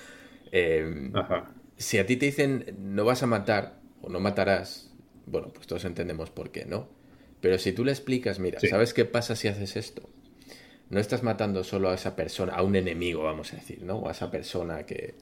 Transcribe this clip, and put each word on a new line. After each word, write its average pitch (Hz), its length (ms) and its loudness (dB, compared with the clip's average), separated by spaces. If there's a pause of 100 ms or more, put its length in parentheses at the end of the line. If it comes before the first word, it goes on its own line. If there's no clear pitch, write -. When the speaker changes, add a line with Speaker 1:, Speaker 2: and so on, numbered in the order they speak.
(520)
Speaker 1:
Em, 80 600 2
Speaker 2:
Ajá. 92 420 -2 (220)
Speaker 1:
si - 200 0
a 95 80 4
ti 123 120 4
te 143 100 2
dicen, 139 520 0
"No 98 260 0
vas 123 180 4
a 127 40 4
matar", 104 520 2 (220)
o - 80 -12
"No 90 100 -2
matarás", 98 720 2 (340)
bueno, - 280 -4
pues - 140 -20
todos 87 180 -4
entendemos 87 440 -4
por 80 220 -10
qué, - 140 -8
¿no? - 240 -6 (520)
Pero 92 180 6
si 95 140 2
tú 107 120 0
le 135 60 4
explicas, 127 480 -2
"Mira, 92 220 -2
Speaker 2:
Sí. - 60 6
Speaker 1:
¿sabes 110 260 4
qué 117 120 4
pasa 117 300 -2
si 113 120 -2
haces 101 280 -4
esto? - 340 -10 (800)
No 95 100 0
estás 113 240 0
matando 104 400 0
solo 95 260 0
a 92 60 2
esa 92 200 -4
persona, 87 380 -4
a 90 100 2
un 98 120 4
enemigo, 87 480 0
vamos 78 300 -4
a - 40 -12
decir, - 260 -14
¿no? 92 140 -6
O 101 120 -4
a - 20 -4
esa - 200 -6
persona 85 540 -6
que, - 360 -10